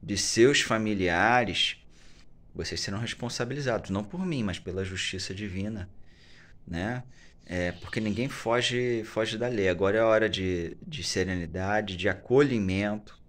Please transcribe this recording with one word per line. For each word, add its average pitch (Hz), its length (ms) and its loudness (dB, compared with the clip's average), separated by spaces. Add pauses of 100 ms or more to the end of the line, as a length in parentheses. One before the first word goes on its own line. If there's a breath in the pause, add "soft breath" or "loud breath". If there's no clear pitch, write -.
de 95 160 -2
seus 131 440 6
familiares, 107 1200 2 (720 soft breath)
vocês 82 240 -4
serão 101 180 -6
responsabilizados, 120 920 -4
não 98 160 0
por 180 200 -6
mim, 151 160 -2
mas 95 160 -2
pela 92 280 -4
justiça 95 500 -6
divina, 98 540 -6 (760 soft breath)
né? 113 380 -6 (420 soft breath)
É, 87 280 -2
porque 87 260 -8
ninguém 110 300 -2
foge, 120 760 0
foge 110 340 -2
da 120 120 -2
lei. 101 180 2
Agora 95 300 4
é - 20 6
a 113 80 6
hora 110 220 6
de, 92 480 -2 (100)
de 151 160 -10
serenidade, 92 920 -2
de 92 100 0
acolhimento 104 1200 2